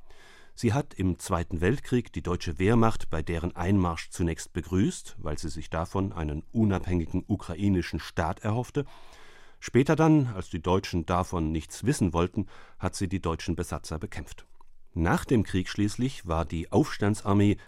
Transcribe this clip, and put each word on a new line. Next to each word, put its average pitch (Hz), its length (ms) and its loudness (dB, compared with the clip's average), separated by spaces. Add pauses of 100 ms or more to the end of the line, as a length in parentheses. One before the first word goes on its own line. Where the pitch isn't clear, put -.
(540)
Sie 110 180 2
hat 143 220 -2
im 92 240 0
Zweiten 87 420 -2
Weltkrieg 120 520 0
die 82 100 -6
deutsche 87 380 -4
Wehrmacht 113 500 4
bei 78 120 0
deren 85 340 -2
Einmarsch 90 540 2
zunächst 82 420 -2
begrüßt, 95 640 -2
weil 76 180 -4
sie 85 120 -6
sich 78 220 -8
davon 95 420 -2
einen 78 400 -4
unabhängigen 92 720 0
ukrainischen 92 720 -2
Staat 82 420 -4
erhoffte. 120 440 -4 (760)
Später 139 380 4
dann, 151 320 6
als 95 200 -6
die 87 140 -6
Deutschen 90 440 0
davon 87 440 0
nichts - 320 -6
wissen 98 300 2
wollten, 87 340 0 (320)
hat 92 160 -2
sie 95 140 -2
die 92 120 -2
deutschen 82 360 -2
Besatzer 82 420 -6
bekämpft. - 480 -10 (500)
Nach 85 280 2
dem 113 180 4
Krieg 92 260 -2
schließlich 104 600 -2
war 80 160 0
die 82 260 -6
Aufstandsarmee 101 880 4 (120)